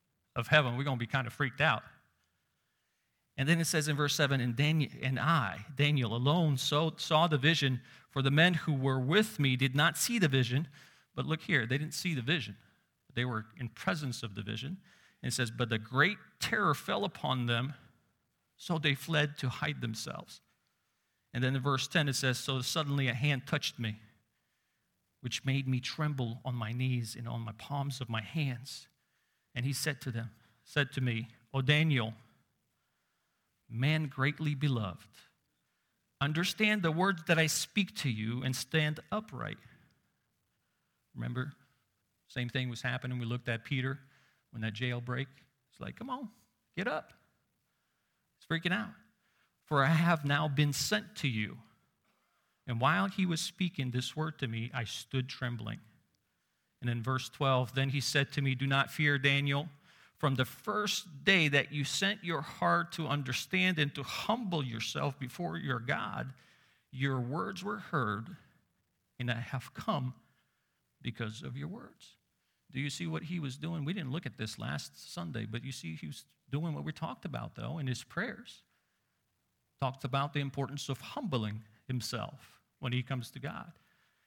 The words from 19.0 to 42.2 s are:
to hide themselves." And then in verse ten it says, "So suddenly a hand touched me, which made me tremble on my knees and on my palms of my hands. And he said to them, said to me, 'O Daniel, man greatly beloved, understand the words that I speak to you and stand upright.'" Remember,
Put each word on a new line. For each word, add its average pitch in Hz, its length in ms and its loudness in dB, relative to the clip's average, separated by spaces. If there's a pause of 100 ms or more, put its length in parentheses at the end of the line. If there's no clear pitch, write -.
to 135 100 0
hide 139 320 -4
themselves." - 600 -6 (880)
And 123 100 -2
then 131 140 2
in 131 60 -2
verse 135 260 2
ten 151 200 2
it 131 60 2
says, 127 240 2
"So 135 220 -2
suddenly 143 480 0
a 117 60 2
hand 131 320 2
touched - 320 -2
me, 107 200 -4 (1200)
which - 240 -6
made 135 220 0
me 131 140 2
tremble 131 640 -4
on 127 100 -4
my 113 180 -4
knees 123 440 0
and 117 100 -8
on 117 140 -4
my 110 120 -6
palms 143 480 -6
of 117 100 -8
my 113 100 -2
hands. 139 680 -6 (640)
And 123 100 -2
he 139 80 0
said 135 300 -4
to 135 80 -4
them, 117 240 -6 (300)
said 143 280 0
to - 80 -4
me, 113 280 0 (260)
'O 135 80 2
Daniel, 139 520 4 (1500)
man 147 380 0
greatly 147 480 0
beloved, 127 540 0 (1120)
understand 185 640 2
the 165 100 4
words 175 320 2
that 165 140 4
I 160 80 6
speak - 500 0
to 139 140 -2
you 113 320 -2
and 131 140 0
stand 151 440 0 (100)
upright.'" 202 480 -6 (1600)
Remember, 123 400 -6 (760)